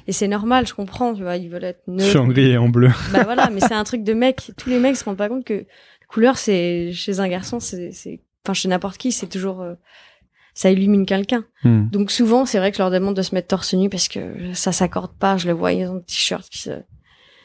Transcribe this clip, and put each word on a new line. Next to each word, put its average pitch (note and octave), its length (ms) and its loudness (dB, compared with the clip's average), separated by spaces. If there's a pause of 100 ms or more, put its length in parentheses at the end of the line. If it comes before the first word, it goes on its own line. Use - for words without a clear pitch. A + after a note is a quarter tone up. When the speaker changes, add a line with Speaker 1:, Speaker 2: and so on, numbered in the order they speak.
Speaker 1:
Et F#3+ 60 -4
c'est G3 160 -2
normal, A3+ 360 0
je - 80 -8
comprends, A3+ 400 -4
tu G3 100 -8
vois, F3+ 120 -4
ils F3+ 140 -8
veulent F3 160 -10
être F3+ 200 -10
Speaker 2:
Je F3+ 200 -4
suis G3 120 6
en C#3 40 4
Speaker 1:
neutres. B2 140 4
Speaker 2:
gris C3+ 160 6
et B2 60 4
en A#2+ 120 4
bleu. A#2+ 200 6 (220)
Speaker 1:
Bah G3 140 4
voilà, A#3+ 240 2
mais G3+ 100 -4
c'est C#4+ 140 2
un G#3+ 100 -2
truc A3 220 -6
de G#3+ 80 0
mec. B3 420 0
Tous - 140 -10
les B3 100 2
mecs C4 160 2
se - 80 -6
rendent G3+ 140 -6
pas G3+ 100 -2
compte B3 160 -6
que A3+ 120 -6
la - 520 -14
couleur, A#3 300 2
c'est, F3 560 -2
chez F#3 260 -6
un G3 80 0
garçon, F#3 320 -6
c'est, F3 320 -10
c'est, - 300 -16 (240)
enfin, G3 80 -2
chez F#3 160 -2
n'importe F#3 280 -4
qui, B3+ 140 -4
c'est G3+ 160 -6
toujours, F#3 340 -8
euh... F3 120 -12 (800)
ça - 180 4
illumine G3 340 4
quelqu'un. G3+ 380 -2 (220)
Speaker 2:
Hmm. A2 240 6
Speaker 1:
Donc G3 220 -2
souvent, B3 340 4
c'est A#3 140 0
vrai G3 120 2
que G3 60 -8
je G3+ 40 0
leur F#3 100 2
demande F#3 260 0
de F#3+ 60 0
se F#3 120 -4
mettre F3+ 140 -4
torse - 240 -2
nu F#3+ 160 2
parce F#3+ 180 -2
que F3 460 -10
ça F3+ 180 -2
s'accorde F3+ 420 -2
pas, G3 220 0
je F3 120 -4
le F3 60 0
vois, F3+ 200 -2
ils F#3 160 -2
ont F#3 60 -8
des F3+ 80 -10
t-shirts - 460 -6
qui - 100 -14
se, - 120 -10 (720)